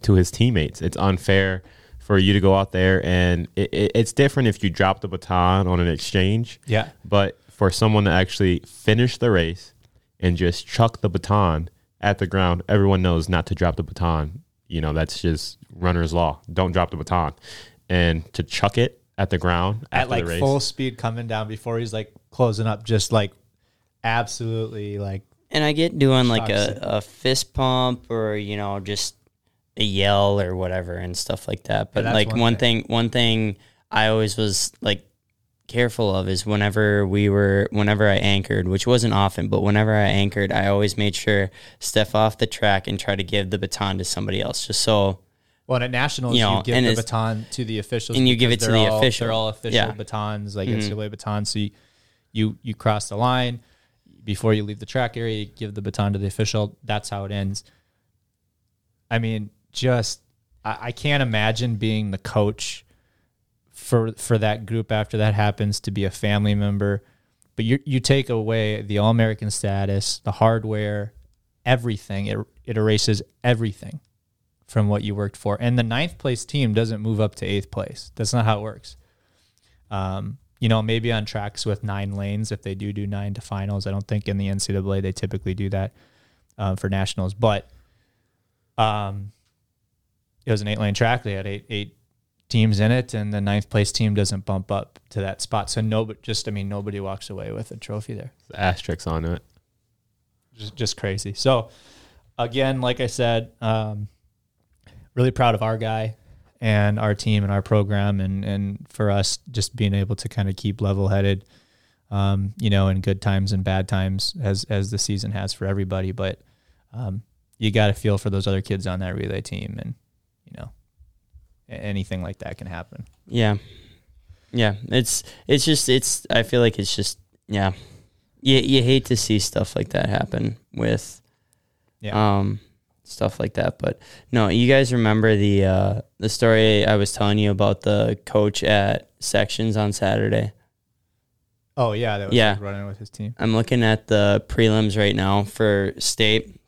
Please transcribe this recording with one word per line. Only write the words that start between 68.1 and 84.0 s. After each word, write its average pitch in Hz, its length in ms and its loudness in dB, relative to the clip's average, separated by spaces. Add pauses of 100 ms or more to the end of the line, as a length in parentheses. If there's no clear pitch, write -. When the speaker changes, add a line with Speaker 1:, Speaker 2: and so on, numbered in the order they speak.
Speaker 2:
away 110 520 0
the 101 180 -2
All-American 110 520 2
status, 98 680 -2
the - 120 -6
hardware, 107 840 0 (520)
everything. 113 640 0
It, 104 100 -4 (260)
it 113 140 -4
erases 107 440 2 (220)
everything 117 560 -2 (640)
from 104 220 2
what 101 160 2
you 104 100 -4
worked 101 240 -4
for. 104 220 -2
And 123 180 2
the 120 60 2
ninth 123 340 -2
place 123 280 -4
team 127 280 0
doesn't 110 280 0
move 110 180 -2
up 107 160 0
to - 100 -8
eighth 98 240 -4
place. - 460 -10
That's 107 180 -2
not 117 120 2
how 107 140 2
it - 20 -8
works. - 340 -14 (960)
Um, 98 460 -6 (240)
you 120 80 2
know, 110 120 4
maybe 113 300 0
on 107 140 -2
tracks 104 400 -8
with 104 180 -2
nine 101 300 -4
lanes, 101 400 -4
if 101 100 -8
they 98 120 -6
do 101 180 -6
do 101 120 -6
nine 101 300 -6
to - 60 -10
finals. 98 440 -4
I 98 60 -4
don't 98 160 -6